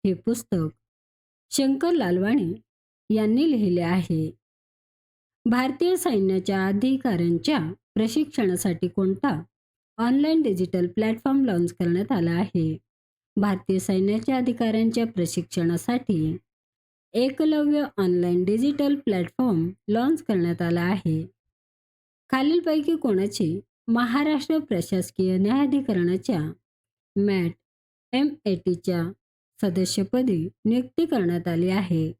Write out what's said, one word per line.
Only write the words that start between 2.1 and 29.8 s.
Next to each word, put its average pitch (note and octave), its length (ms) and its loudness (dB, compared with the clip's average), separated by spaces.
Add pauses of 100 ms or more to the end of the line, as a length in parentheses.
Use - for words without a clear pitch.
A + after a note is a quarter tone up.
यांनी A3+ 380 2
लिहिले F#3+ 280 2
आहे. E3+ 500 0 (1120)
भारतीय C4 520 0
सैन्याच्या F#3+ 680 0
अधिकाऱ्यांच्या G3+ 1040 0 (220)
प्रशिक्षणासाठी G#3 960 -2
कोणता F#3+ 540 -2 (560)
ऑनलाइन C#4+ 440 2
डिजिटल F3+ 440 0
प्लॅटफॉर्म A3 580 0
लॉन्च F3 280 0
करण्यात F3+ 400 0
आला E3+ 180 0
आहे? E3+ 480 0 (600)
भारतीय G3 400 0
सैन्याच्या G3+ 580 0
अधिकाऱ्यांच्या A3+ 680 0
प्रशिक्षणासाठी F3 1300 -2 (760)
एकलव्य D4 720 0 (120)
ऑनलाइन F3+ 480 2
डिजिटल C#4 520 0
प्लॅटफॉर्म F#3 720 0 (200)
लॉन्च B3+ 340 0
करण्यात F3 400 0
आला E3+ 200 0
आहे. F3 440 -2 (1040)
खालीलपैकी D#4 680 0
कोणाची G3+ 640 0 (280)
महाराष्ट्र C#4 680 0
प्रशासकीय F#3 800 -2
न्यायाधिकरणाच्या G3 1120 0 (640)
मॅट G3 360 0 (600)
एमएटीच्या F#3 1000 -2 (500)
सदस्यपदी F#3+ 880 0 (160)